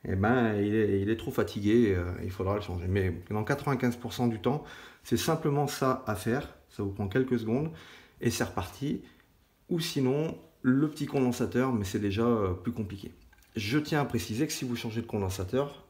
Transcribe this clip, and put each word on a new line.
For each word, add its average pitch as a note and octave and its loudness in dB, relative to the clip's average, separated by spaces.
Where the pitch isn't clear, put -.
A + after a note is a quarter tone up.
eh F#2+ 0
ben, A2 4
il G#2 2
est, G2+ 2
il G2+ 0
est A2+ 2
trop C3 -6
fatigué, G#2+ 4
euh, F2 -2
il F#2+ -4
faudra F#2+ 0
le G#2 0
changer. F2+ -4
Mais F#2 0
dans G#2+ -2
quatre-vingt-quinze C3 0
pour G#2+ -8
cent B2 2
du A2 -2
temps, C3 0
c'est - 0
simplement D3 2
ça C3 0
à G#2+ -2
faire, A#2 -2
ça - -6
vous G2 -4
prend G2+ -4
quelques C3 2
secondes, C3 -2
et A#2 0
c'est A2+ -2
reparti. C3+ -6
Ou E3+ 0
sinon, D3 0
le C3+ 4
petit D3 -4
condensateur, B2+ 2
mais G#2 0
c'est F#2+ -2
déjà, G2+ 0
euh, A2 2
plus F2+ -4
compliqué. G2 -8
Je A2+ 0
tiens D3+ 0
à C#3 2
préciser A2 -2
que - -4
si - -6
vous A#2+ -2
changez A2+ -6
de A#2+ -10
condensateur G2+ -2